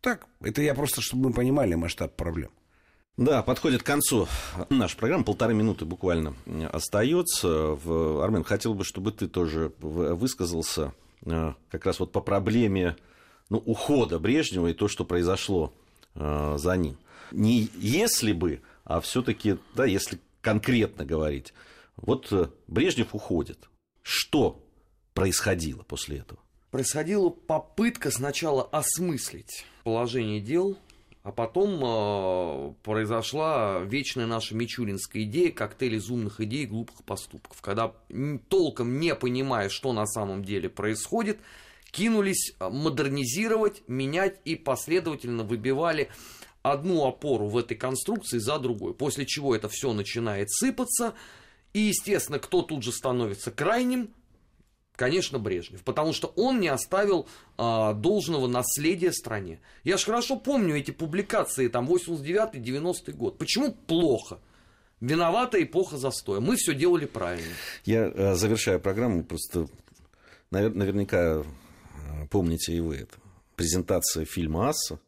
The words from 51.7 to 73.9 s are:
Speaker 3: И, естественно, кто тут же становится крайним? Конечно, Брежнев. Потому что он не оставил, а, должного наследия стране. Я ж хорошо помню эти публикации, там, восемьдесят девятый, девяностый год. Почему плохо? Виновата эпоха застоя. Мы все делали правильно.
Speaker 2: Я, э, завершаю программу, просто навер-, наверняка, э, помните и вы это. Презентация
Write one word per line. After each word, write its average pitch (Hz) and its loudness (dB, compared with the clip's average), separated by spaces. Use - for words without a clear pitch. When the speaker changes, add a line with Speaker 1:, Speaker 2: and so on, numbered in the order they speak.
Speaker 3:
И, 208 0
естественно, 190 0
кто 180 2
тут 143 -4
же 120 -2
становится 120 -2
крайним? 240 0
Конечно, 135 0
Брежнев. 95 -4
Потому 151 0
что - -4
он 247 2
не 170 2
оставил, 185 2
а, 113 4
должного 151 2
наследия 156 2
стране. 95 -6
Я 190 2
ж - 0
хорошо 240 0
помню 208 2
эти 139 -4
публикации, 165 0
там, 123 0
восемьдесят 170 0
девятый, 196 0
девяностый 143 -4
год. 107 -4
Почему - -2
плохо? 151 0
Виновата 175 2
эпоха 151 0
застоя. 117 -2
Мы 160 2
все - 0
делали 156 2
правильно. 87 -6
Speaker 2:
Я, 110 4
э, 95 4
завершаю 104 2
программу, 98 0
просто 80 -4
навер-, 101 2
наверняка, 95 2
э, 76 -12
помните 85 0
и 85 0
вы 80 -2
это. - -12
Презентация 85 0